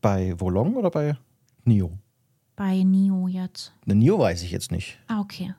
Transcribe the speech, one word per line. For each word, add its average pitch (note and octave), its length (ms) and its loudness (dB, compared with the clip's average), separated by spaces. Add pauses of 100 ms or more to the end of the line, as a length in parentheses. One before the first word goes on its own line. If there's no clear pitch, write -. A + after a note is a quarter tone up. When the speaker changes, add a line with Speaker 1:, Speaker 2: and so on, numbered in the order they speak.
Speaker 1:
Bei F#2 380 0
Wo F#2 120 -2
Long A#2+ 260 0
oder G3+ 140 0
bei D3 260 -2 (480)
Nioh? F#2+ 280 2 (640)
Speaker 2:
Bei F#3+ 260 0
Nioh F#3+ 460 2
jetzt. F#3 440 -10 (120)
Speaker 1:
Ne, G2 100 0
Nioh C#3+ 240 6
weiß F2 240 0
ich F2+ 80 -8
jetzt - 220 -6
nicht. - 340 -8
Speaker 2:
Ah, A3 140 -4
okay. F#3+ 380 -10